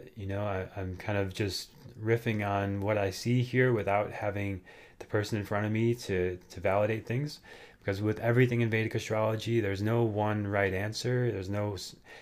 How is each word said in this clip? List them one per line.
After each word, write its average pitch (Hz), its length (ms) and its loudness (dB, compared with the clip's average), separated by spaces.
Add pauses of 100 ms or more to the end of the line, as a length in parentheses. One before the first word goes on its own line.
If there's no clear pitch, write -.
(180)
you 101 80 -8
know, 98 180 -4
I, 95 240 -4 (100)
I'm 92 200 -6
kind 104 200 -2
of 95 160 0
just 98 360 -4 (340)
riffing 110 420 2
on 101 360 0
what 104 160 2
I 101 120 2
see 123 320 2
here 127 300 4
without 101 400 2
having 101 480 -2 (400)
the - 60 -16
person 107 340 0
in 98 60 -4
front 104 200 -2
of 107 60 0
me 113 240 2
to, 90 420 -2 (120)
to - 100 -14
validate 104 460 2
things. 143 340 -4 (460)
'Cause 98 160 -2
with 107 180 0
everything 120 420 4
in 117 80 2
Vedic 110 260 0
astrology, 110 640 0
there's 98 220 0
no 113 220 2
one 104 440 0
right 101 260 2
answer. 113 580 -2
There's 98 180 -4
no 104 240 -2
s-, - 220 -12 (260)